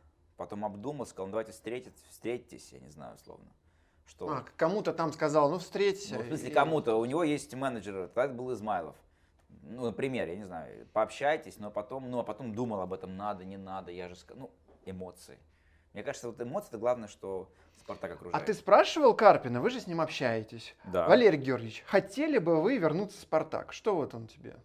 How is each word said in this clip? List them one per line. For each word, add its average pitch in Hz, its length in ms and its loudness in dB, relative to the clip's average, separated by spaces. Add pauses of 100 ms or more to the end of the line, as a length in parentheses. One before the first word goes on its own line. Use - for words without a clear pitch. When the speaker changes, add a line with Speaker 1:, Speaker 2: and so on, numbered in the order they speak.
(380)
Speaker 1:
потом 104 260 -8
обдумал, 107 440 -6
сказал: - 180 -10
"Ну, 95 60 -10
давайте 110 220 -4
встретит-, 123 440 -10 (140)
встретитесь", - 600 -8
я 65 80 -20
не 64 120 -20
знаю, 65 240 -18
условно. - 360 -20 (540)
Что - 240 -10
Speaker 2:
А, 139 120 -4
к - 140 -20
кому-то 165 380 0
там 160 180 -2
сказал: 151 380 4
"Ну, 175 80 0
встреться". 190 560 0
Speaker 1:
Ну, - 80 -4
в 120 60 -8
смысле, 131 220 -6
Speaker 2:
И 151 40 -6
Speaker 1:
кому-то. 147 440 4
У 113 80 2
него 147 180 0
есть 147 320 -2
менеджер, 104 540 -6
тогда 131 260 0
был 127 180 -6
Измайлов. 104 420 -4 (680)
Ну, 117 220 -8
например, 113 420 -2
я 85 80 -8
не 104 80 -10
знаю, 80 500 -14
пообщайтесь, 139 640 0
но 104 140 -10
потом, 127 400 -8
ну, 123 80 -2
а 113 40 -2
потом 113 300 -8
думал 107 280 -2
об 90 120 -6
этом, 95 240 -10
надо, 101 260 -6
не 95 140 -14
надо, 95 340 -12
я 90 160 -10
же 90 60 -14
ска-, - 220 -20
ну, - 160 -16 (340)
эмоции. 92 540 -14 (540)
Мне 101 100 -10
кажется, 131 240 -8
вот 113 120 -10
эмоции — 135 300 -6
это 117 80 -10
главное, 117 300 0
что 95 440 -10 (260)
"Спартак" 95 340 -10
окружает. 87 320 -6
Speaker 2:
А - 20 -10
ты 214 80 0
спрашивал 247 640 6
Карпина? 135 460 8
Вы 208 100 2
же 254 80 -6
с 185 80 -10
ним 170 120 -2
общаетесь. 117 760 -2 (100)
Speaker 1:
Да. 90 220 2
Speaker 2:
"Валерий 196 320 8
Георгиевич, 120 480 -4
хотели 294 500 2
бы 165 240 4
вы 240 160 2
вернуться 170 400 0
в - 40 -18
"Спартак"?" - 520 -4
Что 208 220 0
вот 139 180 -2
он 113 140 -12
тебе - 380 -18